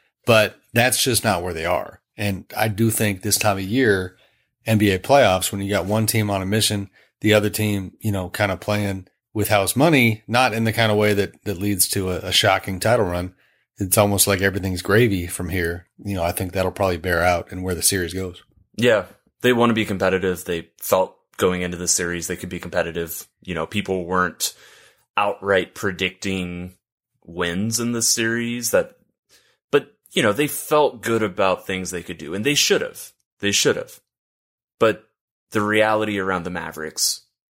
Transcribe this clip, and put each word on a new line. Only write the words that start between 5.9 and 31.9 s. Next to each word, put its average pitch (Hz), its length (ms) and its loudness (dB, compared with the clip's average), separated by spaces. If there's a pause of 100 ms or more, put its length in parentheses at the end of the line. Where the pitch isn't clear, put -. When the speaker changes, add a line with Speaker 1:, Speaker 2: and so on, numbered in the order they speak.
Speaker 1:
team 107 240 0
on 98 120 0
a 92 40 -4
mission, 101 440 -2 (320)
the 104 120 4
other 104 160 4
team, 101 520 -4
you 107 100 -2
know, 92 180 -4
kinda 98 280 -2
playing 101 500 -4 (260)
with 104 140 -2
house 98 280 2
money, 127 520 4
not 120 260 2
in 113 120 0
the 110 80 2
kind 113 180 2
of 104 60 2
way 104 160 4
that, 98 320 -2
that 95 140 -6
leads 101 280 0
to 92 240 -2
a, 90 60 -4
a 95 140 -6
shocking 98 480 0
title 110 260 2
run. 90 280 -4 (440)
It's 92 200 0
almost 101 300 4
like 98 140 0
everything's 95 400 -2
gravy 101 460 2
from 90 220 -8
here. 87 380 -4 (160)
You 101 120 -6
know, 90 80 -2
I 87 100 -2
think 92 180 -6
that'll 92 200 -2
probably 92 260 -2
bear 85 260 0
out 87 300 0
in 92 100 -10
where 92 120 -4
the 80 60 -8
series 87 320 -2
goes. 92 300 -8 (320)
Speaker 2:
Yeah, 110 300 2 (360)
they 127 120 4
wanna 117 200 4
be 107 120 0
competitive. 92 580 0
They 85 340 -6
felt - 380 0 (220)
going 90 240 0
into 87 160 -6
the 87 100 -6
series 87 400 -2
they 90 80 -6
could 87 140 -12
be 90 100 -8
competitive. 85 680 -6 (120)
You 90 140 -10
know, 80 100 -4
people 95 400 -4
weren't 90 480 -2 (640)
outright 98 580 0
predicting 90 1040 -6 (480)
wins 87 560 -4
in 120 120 -2
the 117 100 -4
series, 117 720 -2
that, - 240 0 (760)
but, - 220 0 (180)
you 175 120 0
know, 107 100 4
they 143 140 0
felt 143 540 0
good 113 220 0
about 95 440 0
things 92 240 -6